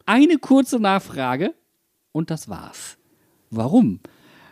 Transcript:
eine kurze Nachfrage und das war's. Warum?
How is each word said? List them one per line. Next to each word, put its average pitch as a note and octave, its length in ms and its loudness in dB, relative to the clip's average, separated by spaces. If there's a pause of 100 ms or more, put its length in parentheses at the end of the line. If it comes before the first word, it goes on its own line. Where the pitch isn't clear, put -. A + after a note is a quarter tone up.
eine C#4+ 320 4
kurze C4 440 2
Nachfrage F#3 720 -2 (560)
und D#3+ 200 -6
das D#3 180 -10
war's. - 500 -18 (520)
Warum? A#2 500 2 (520)